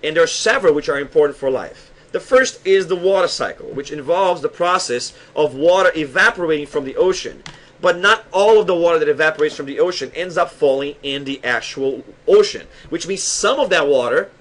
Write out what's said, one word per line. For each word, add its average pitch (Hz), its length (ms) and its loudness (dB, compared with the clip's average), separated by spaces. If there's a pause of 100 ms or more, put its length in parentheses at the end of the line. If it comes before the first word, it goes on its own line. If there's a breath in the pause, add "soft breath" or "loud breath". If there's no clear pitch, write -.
And 156 140 -4
there 165 80 4
are 156 40 -2
several 214 460 2
which 147 140 -2
are 143 100 -2
important 143 400 0
for 135 120 -2
life. 104 400 -8 (220 soft breath)
The - 80 -4
first - 460 0
is 190 200 2
the 180 100 -2
water 180 320 2
cycle, - 400 -6
which 143 240 -10
involves 170 480 0
the 147 80 -4
process 175 640 -2 (240 loud breath)
of 147 180 0
water 175 400 4
evaporating 160 720 0
from 143 180 -4
the 131 120 -8
ocean. 180 460 -2 (380 loud breath)
But 175 180 0
not 208 340 2
all 208 280 6
of 180 60 0
the 180 80 0
water 170 240 2
that 147 100 2
evaporates 151 460 0
from 147 120 -10
the 139 140 -6
ocean 165 340 -2
ends 175 220 -6
up 170 140 0
falling 143 520 0
in 139 220 -8
the 135 200 -8
actual 123 600 -4 (220)
ocean, 196 400 2 (220 loud breath)
which 160 180 -8
means 190 160 -6
some 262 380 -2
of 226 100 0
that 165 160 2
water 139 440 0 (100)